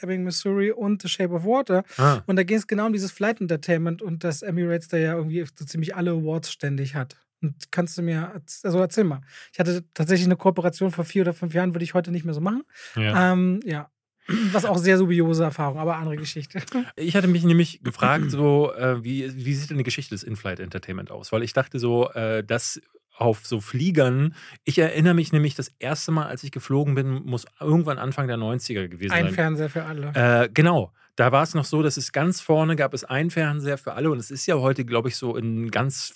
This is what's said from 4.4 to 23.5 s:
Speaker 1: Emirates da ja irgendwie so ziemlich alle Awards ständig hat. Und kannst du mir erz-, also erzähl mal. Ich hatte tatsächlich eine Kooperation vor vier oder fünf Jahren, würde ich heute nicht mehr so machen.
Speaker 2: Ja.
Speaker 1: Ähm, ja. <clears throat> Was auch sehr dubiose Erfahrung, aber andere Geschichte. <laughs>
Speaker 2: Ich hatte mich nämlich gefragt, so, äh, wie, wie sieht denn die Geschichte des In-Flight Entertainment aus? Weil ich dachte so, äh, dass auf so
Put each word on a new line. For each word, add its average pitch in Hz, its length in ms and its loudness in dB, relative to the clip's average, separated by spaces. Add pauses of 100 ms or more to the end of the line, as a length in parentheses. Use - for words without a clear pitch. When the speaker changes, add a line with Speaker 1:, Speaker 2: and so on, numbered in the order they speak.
Speaker 1:
Emirates 170 460 -2
da - 100 -2
ja 160 180 0
irgendwie 160 280 -4 (140)
so 156 60 -10
ziemlich 160 320 -4
alle 175 160 0
Awards 160 400 -2
ständig 139 420 -4
hat. 135 220 -6 (280)
Und - 260 -6
kannst 175 280 -2
du 175 40 -2
mir 170 320 -2
erz-, - 300 -14
also 175 160 0
erzähl 185 240 2
mal. 143 160 -2 (320)
Ich - 60 -20
hatte 180 260 0 (100)
tatsächlich 180 320 2
eine 180 100 4
Kooperation 180 540 0
vor 165 140 -4
vier 190 180 0
oder 175 100 0
fünf 165 220 -6
Jahren, 180 200 0
würde 170 100 -4
ich 165 100 -6
heute 175 160 0
nicht 170 140 -4
mehr 165 100 -4
so 147 60 -4
machen. 214 220 -2 (340)
Speaker 2:
Ja. 113 360 4
Speaker 1:
Ähm, 185 320 2
ja. 151 260 -6 (360)
<clears throat> 220 260 0
Was 196 120 2
auch 202 140 2
sehr 185 180 6
dubiose 170 480 4
Erfahrung, 147 340 -2
aber 160 180 -2
andere 160 200 -6
Geschichte. 151 440 -10 (180)
<laughs> - 180 -8
Speaker 2:
Ich 160 180 -2
hatte 190 140 4
mich 170 160 4
nämlich 170 380 4
gefragt, 139 480 0
so, 143 440 4
äh, 123 300 0
wie, 131 260 -4 (140)
wie 139 100 -2
sieht 143 160 -6
denn 151 80 -4
die 131 60 0
Geschichte 123 300 -6
des 98 80 -8
In-Flight 98 380 -8
Entertainment 92 500 -10
aus? - 220 -14
Weil 113 100 0
ich 117 100 -6
dachte 135 260 -2
so, 120 340 2
äh, 110 300 -2
dass - 380 -2 (360)
auf 113 300 2
so 110 140 -4